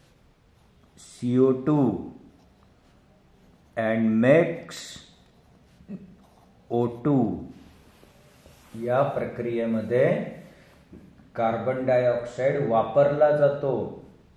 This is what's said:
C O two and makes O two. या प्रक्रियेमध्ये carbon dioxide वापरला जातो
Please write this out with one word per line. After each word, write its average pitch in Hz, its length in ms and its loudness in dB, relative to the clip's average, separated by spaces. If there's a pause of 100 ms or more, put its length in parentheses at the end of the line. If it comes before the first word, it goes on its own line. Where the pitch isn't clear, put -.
(1200)
C 123 140 0
O - 0 -
two 127 720 2 (1700)
and 113 480 2
makes 165 520 2 (1900)
O 120 360 -4
two. 120 420 0 (1300)
या 120 280 0
प्रक्रियेमध्ये 117 1300 -2 (1000)
carbon 113 500 -2
dioxide 127 840 0
वापरला 143 680 4
जातो 139 680 -2 (320)